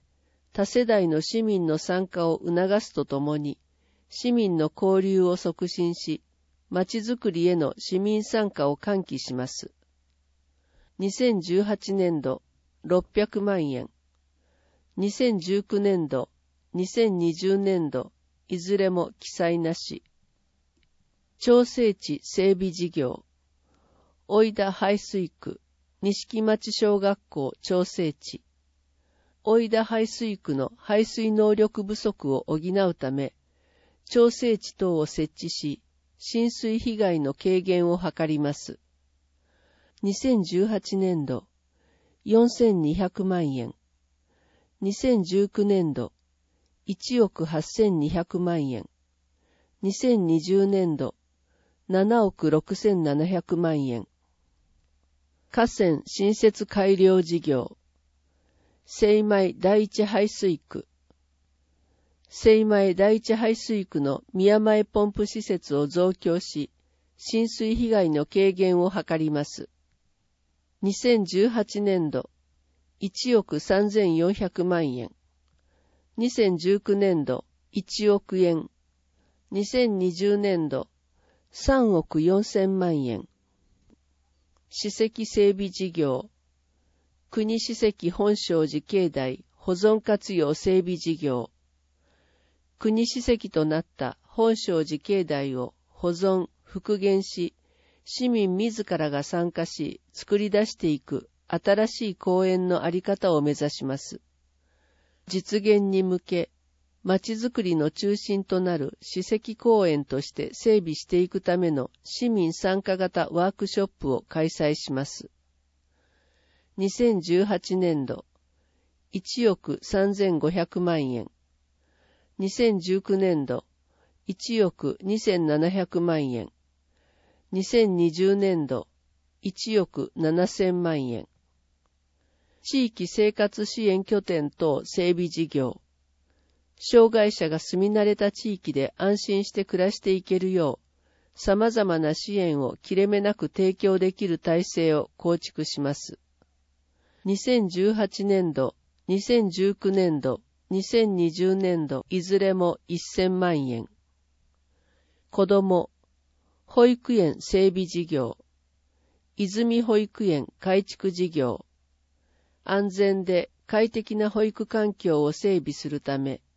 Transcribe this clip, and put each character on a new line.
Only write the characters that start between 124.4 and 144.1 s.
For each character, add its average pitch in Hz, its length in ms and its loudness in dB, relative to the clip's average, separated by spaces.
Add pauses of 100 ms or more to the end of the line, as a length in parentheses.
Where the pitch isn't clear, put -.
億 156 400 -2
二 202 160 -2
千 180 280 0
七 151 240 2
百 185 300 -2
万 156 320 0
円。 117 180 -8 (1040)
二 185 120 -2
千 214 320 4
二 170 160 4
十 190 240 2
年 185 300 0
度、 127 220 -4 (540)
一 214 360 -2
億 - 360 -2
七 165 320 2
千 180 360 0
万 151 260 -2
円。 117 200 -8 (1300)
地 262 240 0
域 185 200 -6
生 214 260 2
活 208 340 -2
支 220 200 -4
援 190 180 2
拠 202 180 0
点 151 280 -2
等 151 340 -2
整 180 260 0
備 175 180 0
事 160 200 -4
業。 131 320 -4 (960)
障 226 340 6
害 214 180 4
者 165 200 -2
が 160 80 -2
住 190 320 -2
み 214 40 0
慣 208 100 2
れ 208 120 2
た 202 160 0
地 214 220 -8
域 165 180 -8
で 135 240 -2
安 202 220 0
心 202 260 -2
し - 80 -14
て 196 140 -4
暮 180 180 0
ら 202 60 2
し - 100 -8
て 190 120 0
い 185 100 0
け 185 160 0
る 185 120 -2
よ 165 320 0
う、 - 560 -20
様 208 320 2
々 196 280 0
な 156 160 0
支 202 240 -6
援 156 240 0
を - 180 -6
切 - 140 -6
れ 196 120 4
目 208 140 2
な 208 140 0
く 156 140 -6
提 190 260 0
供 190 240 2
で 185 160 0